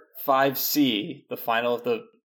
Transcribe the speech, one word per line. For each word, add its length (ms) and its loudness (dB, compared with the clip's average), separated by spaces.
five 340 2
C, 720 0
the 80 -6
final 380 0
of 80 -10
the 220 -2